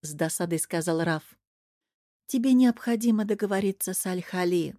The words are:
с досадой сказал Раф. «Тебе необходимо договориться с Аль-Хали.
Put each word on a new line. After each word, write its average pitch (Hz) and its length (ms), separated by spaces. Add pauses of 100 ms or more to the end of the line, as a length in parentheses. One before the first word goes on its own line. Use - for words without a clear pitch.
с 151 120
досадой 165 440
сказал 165 460
Раф. 160 320 (880)
«Тебе 262 280
необходимо 233 720
договориться 202 680
с - 100
Аль-Хали. 180 760